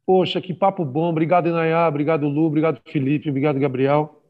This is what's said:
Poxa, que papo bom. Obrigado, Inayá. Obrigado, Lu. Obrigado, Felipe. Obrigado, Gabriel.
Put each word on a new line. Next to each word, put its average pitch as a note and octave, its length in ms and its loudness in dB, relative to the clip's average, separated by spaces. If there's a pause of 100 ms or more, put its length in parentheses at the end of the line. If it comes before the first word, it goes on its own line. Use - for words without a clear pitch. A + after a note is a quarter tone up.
Poxa, F#3 360 2
que F3 140 -8
papo G3 280 0
bom. D#3 260 -2
Obrigado, E3+ 400 2
Inayá. E3 380 0
Obrigado, D3 400 -2
Lu. D3 180 0
Obrigado, D#3+ 420 -2
Felipe. D3 420 -2
Obrigado, C#3 300 0
Gabriel. C#3 720 0